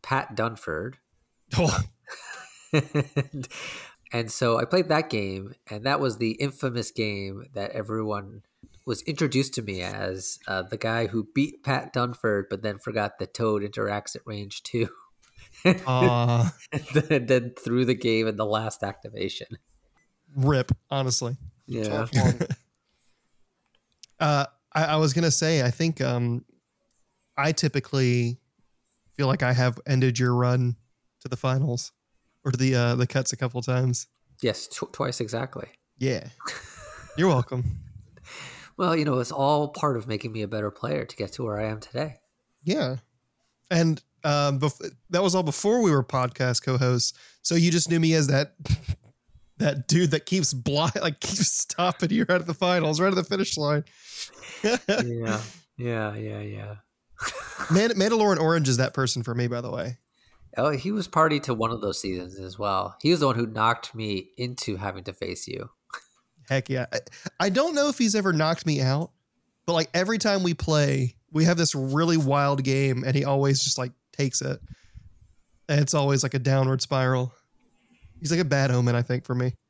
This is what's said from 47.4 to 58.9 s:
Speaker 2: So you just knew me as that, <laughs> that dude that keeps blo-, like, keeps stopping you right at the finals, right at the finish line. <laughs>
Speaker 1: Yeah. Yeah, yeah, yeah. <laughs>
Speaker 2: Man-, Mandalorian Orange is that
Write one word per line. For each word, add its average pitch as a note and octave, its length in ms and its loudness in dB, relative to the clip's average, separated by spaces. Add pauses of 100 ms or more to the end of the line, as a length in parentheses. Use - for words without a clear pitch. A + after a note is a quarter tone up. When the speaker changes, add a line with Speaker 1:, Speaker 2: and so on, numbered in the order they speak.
Speaker 2:
So - 100 -2
you E3+ 160 6
just E3 220 2
knew E3+ 80 2
me D#3+ 160 4
as D3+ 120 4
that, C#3 280 2 (520)
<laughs> - 500 -20
that C#3+ 300 0
dude E3 240 4
that D3+ 140 0
keeps F3+ 260 0
blo-, C#3+ 360 0 (120)
like, D#3+ 200 -2
keeps - 320 0
stopping - 580 -2
you A3+ 180 2
right F3+ 140 2
at E3 60 -8
the E3+ 80 -4
finals, E3 440 2
right F#3+ 100 4
at F#3+ 60 2
the F3+ 80 0
finish F#3+ 320 -2
line. D3 280 0 (800)
<laughs> - 0 -
Speaker 1:
Yeah. A#2+ 760 0 (360)
Yeah, A2+ 380 -4
yeah, G#2+ 240 -8
yeah. G#2 360 -10 (460)
<laughs> - 500 -6
Speaker 2:
Man-, G#3 200 6
Mandalorian G#3 480 4
Orange D#3+ 300 4
is B2 80 2
that C3 180 0